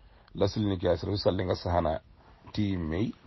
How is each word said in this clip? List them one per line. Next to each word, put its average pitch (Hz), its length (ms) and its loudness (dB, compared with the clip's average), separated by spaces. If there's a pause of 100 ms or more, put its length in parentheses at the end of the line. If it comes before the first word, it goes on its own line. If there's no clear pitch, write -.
(340)
La 101 140 2
sili 107 180 0
ni 98 120 0
kiya 90 180 2
sere, 95 200 -4
sali 95 280 0
nga 90 100 0
sahana 85 460 0 (520)
ti 101 240 0
mei, 87 380 -2 (120)